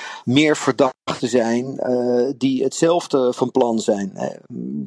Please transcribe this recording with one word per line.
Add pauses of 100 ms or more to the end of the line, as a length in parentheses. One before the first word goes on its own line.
(240)
meer
verdachten
zijn,
eh,
die
hetzelfde
van
plan
zijn.
Eh, (600)